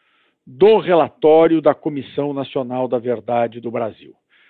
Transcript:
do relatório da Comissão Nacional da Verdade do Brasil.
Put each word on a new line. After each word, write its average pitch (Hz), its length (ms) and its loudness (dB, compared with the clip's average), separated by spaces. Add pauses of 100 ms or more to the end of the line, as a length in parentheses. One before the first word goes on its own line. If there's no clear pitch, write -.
(460)
do 185 340 2
relatório 160 840 2
da 147 120 2
Comissão 143 600 -8
Nacional 127 540 -6
da 123 100 -4
Verdade 117 640 -4
do 120 80 -10
Brasil. 113 460 -10 (340)